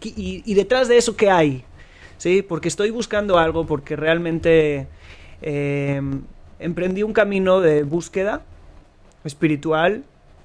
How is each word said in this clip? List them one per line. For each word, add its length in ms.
y, 420
y 100
detrás 340
de 100
eso, 180
¿qué 140
hay? 340
¿Sí? 240
Porque 260
estoy 220
buscando 480
algo, 260
porque 300
realmente, 920
eh, 640
emprendí 460
un 80
camino 480
de 240
búsqueda 580
espiritual, 840